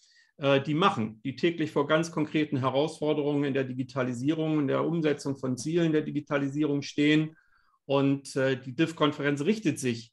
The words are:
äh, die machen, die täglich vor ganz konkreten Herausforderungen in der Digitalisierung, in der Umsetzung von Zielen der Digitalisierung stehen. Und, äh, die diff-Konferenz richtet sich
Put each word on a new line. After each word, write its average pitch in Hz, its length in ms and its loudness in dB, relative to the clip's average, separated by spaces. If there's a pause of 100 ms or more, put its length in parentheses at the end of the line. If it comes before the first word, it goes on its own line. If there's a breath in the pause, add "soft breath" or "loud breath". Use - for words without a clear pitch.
(380 soft breath)
äh, 139 220 4
die 151 140 -2
machen, 147 500 0
die 135 120 -6
täglich 165 340 0
vor 143 160 0
ganz 160 240 2
konkreten 151 460 -2
Herausforderungen 147 880 0
in 139 100 -2
der 135 100 0
Digitalisierung, 135 960 -2
in 139 80 0
der 135 160 0
Umsetzung 147 520 -2
von 127 200 -4
Zielen 160 360 0
der 151 100 2
Digitalisierung 143 800 -2
stehen. 156 540 2 (500 soft breath)
Und, 139 480 2
äh, 131 260 0
die 127 140 -12
diff-Konferenz 147 680 0
richtet 175 360 0
sich 117 340 -4